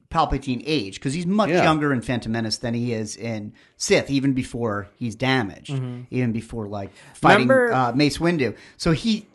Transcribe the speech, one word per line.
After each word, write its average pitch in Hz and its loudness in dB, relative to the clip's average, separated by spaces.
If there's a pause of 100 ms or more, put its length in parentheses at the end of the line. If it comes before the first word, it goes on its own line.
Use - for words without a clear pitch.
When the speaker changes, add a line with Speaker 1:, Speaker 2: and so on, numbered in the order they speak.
(120)
Speaker 1:
Palpatine 139 0
age, 113 -4
'cause 135 -4
he's 170 -4
much 196 2
Speaker 2:
Yeah. 170 4
Speaker 1:
younger 151 4
in 123 0
Phantom 117 -4
Menace 113 -4
than 120 -4
he 120 -2
is 110 -6
in 110 -8 (240)
Sith, 170 2
even 139 2
before 117 -4
he's 117 -6
damaged, 127 -2
Speaker 3:
Mm-hmm. 127 -6 (100)
Speaker 1:
even 120 0
before, 113 -8
like, 98 -8 (240)
fighting, 208 6
Speaker 3:
Remember 247 6
Speaker 1:
uh, 123 2
Mace 143 2
Windu. 156 0 (220)
So - 0
he, 214 0